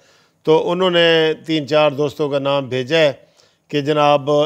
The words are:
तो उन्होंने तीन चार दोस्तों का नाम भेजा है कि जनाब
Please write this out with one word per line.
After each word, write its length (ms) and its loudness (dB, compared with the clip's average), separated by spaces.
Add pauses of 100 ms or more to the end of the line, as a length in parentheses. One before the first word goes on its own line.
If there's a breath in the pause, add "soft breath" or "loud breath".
(460 soft breath)
तो 120 4 (100)
उन्होंने 680 2 (120)
तीन 200 -4
चार 280 2
दोस्तों 360 -4
का 100 -2
नाम 300 -4
भेजा 280 -4
है 260 0 (480 soft breath)
कि 100 -2
जनाब 480 0 (160)